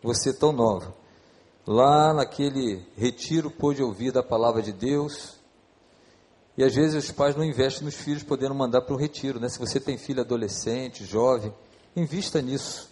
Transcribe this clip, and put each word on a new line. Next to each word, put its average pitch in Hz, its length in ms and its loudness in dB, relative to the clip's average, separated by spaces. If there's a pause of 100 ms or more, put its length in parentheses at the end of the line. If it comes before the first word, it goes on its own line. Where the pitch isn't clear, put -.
Você 120 300 0
tão 147 180 4
nova. 110 420 2 (720)
Lá 143 480 6
naquele 135 720 -2 (120)
retiro 151 520 -2
pôde 143 320 -2
ouvir 120 300 -2
da 127 140 2
palavra 113 360 2
de 104 120 -4
Deus. 143 680 -4 (1160)
E 131 80 2
às 127 100 4
vezes 151 300 2
os - 80 -10
pais 143 240 0
não 156 80 -2
investem 139 400 0
nos 147 100 -8
filhos 147 280 -6
podendo 139 320 -2
mandar 127 280 2
para 143 120 -4
um 131 40 -4
retiro, 135 400 -4
né? 120 100 -4
Se 117 100 -8
você 127 200 -2
tem 139 180 -4
filho 127 240 -4
adolescente, 117 840 -4
jovem, 110 500 2 (400)
invista 170 480 -2
nisso. - 500 -6